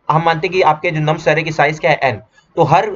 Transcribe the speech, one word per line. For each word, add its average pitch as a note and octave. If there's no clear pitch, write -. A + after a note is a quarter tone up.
हम D#3+
मानते E3
हैं F3+
कि F#3
आपके D#3
जो D#3
nums D#3
array D#3+
की D#3+
size D#3
क्या E3
है? -
एन। B2
तो E3+
हर F#3